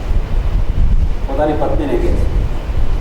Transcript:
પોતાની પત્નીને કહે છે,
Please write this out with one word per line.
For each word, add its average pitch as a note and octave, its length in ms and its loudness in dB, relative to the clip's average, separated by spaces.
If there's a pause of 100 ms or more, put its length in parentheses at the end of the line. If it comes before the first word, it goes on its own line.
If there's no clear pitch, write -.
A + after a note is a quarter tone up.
(1200)
પોતાની - 380 -2
પત્નીને - 360 0
કહે - 140 0
છે, - 140 2 (760)